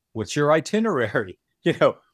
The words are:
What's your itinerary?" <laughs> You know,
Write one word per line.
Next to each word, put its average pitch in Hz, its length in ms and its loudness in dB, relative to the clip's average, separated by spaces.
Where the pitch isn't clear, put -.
What's 110 220 -6
your 147 160 2
itinerary?" 151 920 -2
<laughs> - 60 -20
You 170 180 2
know, 143 160 2